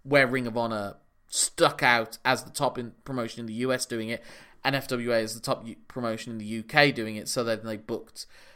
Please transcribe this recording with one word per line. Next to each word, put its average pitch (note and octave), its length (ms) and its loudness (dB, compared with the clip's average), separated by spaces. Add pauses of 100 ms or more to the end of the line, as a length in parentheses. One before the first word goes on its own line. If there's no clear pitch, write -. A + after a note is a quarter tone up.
where C#3 240 6
Ring B2 200 0
of A2+ 100 -4
Honor A2 400 -2 (320)
stuck - 540 2
out A#2+ 420 4
as B2+ 180 4
the - 80 -16
top C3 260 -2
in A#2+ 160 -8 (120)
promotion A#2+ 360 -6
in A#2 60 -8
the A2 80 -8
U B2 180 0
S B2+ 140 -2
doing A2+ 220 -4
it, A#2 140 -6 (420)
and C3+ 100 2
F C3+ 140 -2
W A#2+ 240 0
A A#2 60 4
is A2 160 -2
the A#2 60 -12
top B2 260 -4
U-, A2+ 100 -12 (100)
promotion A#2 460 -6
in A2+ 60 -8
the G#2+ 60 -10
U A2 200 -6
K D3 260 6
doing A2 240 -4
it, G#2+ 140 -8
so B2 160 -2
then A2+ 200 0
they A2 120 -6
booked - 500 -10 (300)